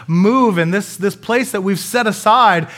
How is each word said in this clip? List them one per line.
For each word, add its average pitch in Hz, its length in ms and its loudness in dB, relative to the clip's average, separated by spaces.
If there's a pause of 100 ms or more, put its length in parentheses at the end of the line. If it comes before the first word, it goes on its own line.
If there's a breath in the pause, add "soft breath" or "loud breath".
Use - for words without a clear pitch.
move, 196 520 2
and 165 140 0
this, 202 240 -6
this 196 200 -4
place 240 340 -4
that 202 120 -6
we've 190 140 -2
set 240 300 -4
aside, 214 720 2